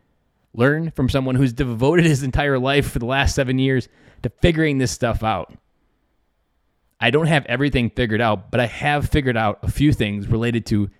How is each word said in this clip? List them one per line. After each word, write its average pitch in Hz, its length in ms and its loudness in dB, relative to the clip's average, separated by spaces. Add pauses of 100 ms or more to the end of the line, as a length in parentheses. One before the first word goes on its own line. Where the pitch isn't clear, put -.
(540)
Learn 151 380 0
from 131 180 -2
someone 131 260 -2
who's 127 180 2
devoted 135 520 2
his 143 160 2
entire 139 380 0
life 135 320 0
for - 80 -4
the 117 80 -6
last 135 260 0
seven 131 240 0
years 131 320 0 (320)
to 123 80 -4 (120)
figuring 156 360 2
this 127 140 0
stuff 113 320 -4
out. 107 300 -4 (1400)
I 117 120 2
don't 151 180 2
have 151 200 2
everything 123 420 0
figured 110 320 -2
out, 107 300 -2
but 117 100 0
I 120 60 0
have 147 420 -2
figured 131 260 0
out 110 260 0
a - 80 -6
few 147 220 2
things 104 380 -2
related 117 380 0
to 104 220 0 (100)